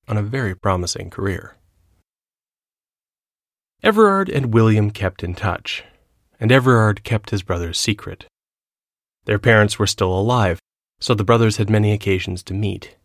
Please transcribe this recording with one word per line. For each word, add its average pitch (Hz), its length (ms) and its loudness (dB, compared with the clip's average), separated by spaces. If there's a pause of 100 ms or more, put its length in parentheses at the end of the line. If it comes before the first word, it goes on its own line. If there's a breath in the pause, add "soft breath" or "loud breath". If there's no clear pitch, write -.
on 107 80 -2
a 104 60 0
very 110 320 -4
promising 92 560 -4
career. 98 460 -8 (2250)
Everard 202 480 4
and 127 240 -2
William 107 360 4
kept 98 320 -6
in 90 120 -6
touch, - 500 -6 (560)
and 113 100 0
Everard 120 540 4
kept 107 240 -4
his 98 140 -4
brother's 87 360 -4
secret. - 480 -6 (1000)
Their 104 140 -2
parents 107 380 2
were 101 100 0
still 92 300 -2
alive, 104 400 0 (400)
so - 140 -4
the 104 120 0
brothers 113 340 2
had 104 100 -2
many 107 240 2
occasions 92 520 -4
to 95 100 -10
meet. 98 500 -8